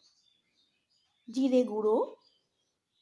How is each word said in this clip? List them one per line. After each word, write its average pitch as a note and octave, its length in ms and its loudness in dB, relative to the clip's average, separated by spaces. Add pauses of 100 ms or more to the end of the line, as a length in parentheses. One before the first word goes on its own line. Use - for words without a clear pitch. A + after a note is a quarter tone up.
(1300)
জিরে B3+ 420 2
গুঁড়ো, G#3+ 260 0 (1040)